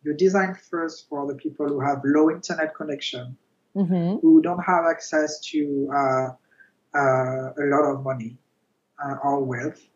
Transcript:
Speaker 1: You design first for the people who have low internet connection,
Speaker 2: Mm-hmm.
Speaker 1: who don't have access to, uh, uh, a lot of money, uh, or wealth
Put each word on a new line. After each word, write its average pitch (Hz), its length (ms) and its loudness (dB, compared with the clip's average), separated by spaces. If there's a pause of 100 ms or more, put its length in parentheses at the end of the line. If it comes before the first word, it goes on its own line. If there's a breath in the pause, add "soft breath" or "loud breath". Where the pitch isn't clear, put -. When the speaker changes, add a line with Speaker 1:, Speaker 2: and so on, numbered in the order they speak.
Speaker 1:
You 147 100 -2
design 185 400 2 (160)
first 165 380 -6
for 143 180 -6
the 139 80 -6
people 147 320 -6
who 143 140 -2
have 135 240 -2
low 151 260 6
internet 160 460 -4
connection, 135 600 -8 (400)
Speaker 2:
Mm-hmm. 180 460 0
Speaker 1:
who 320 200 10
don't 175 220 -2
have 175 220 2
access 156 520 -2 (120)
to, 143 440 -2
uh, 131 340 0 (680 soft breath)
uh, 131 560 0
a 143 140 -2
lot 143 260 4
of 131 100 -6
money, 120 340 -6 (680)
uh, 139 180 -6
or 139 220 0
wealth 127 360 -6 (160)